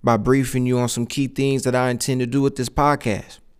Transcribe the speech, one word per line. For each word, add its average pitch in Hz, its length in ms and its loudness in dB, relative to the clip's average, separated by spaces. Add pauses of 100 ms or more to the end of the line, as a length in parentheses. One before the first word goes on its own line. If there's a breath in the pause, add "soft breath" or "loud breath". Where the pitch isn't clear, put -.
by 120 140 4
briefing 127 500 0
you 123 120 2
on 123 100 0
some 120 180 -4
key 135 220 -4
things 135 360 -2
that 127 120 2
I 127 140 2
intend 127 300 -2
to 127 60 0
do 135 160 0
with 139 140 0
this 123 120 -6
podcast. 139 680 -2 (220)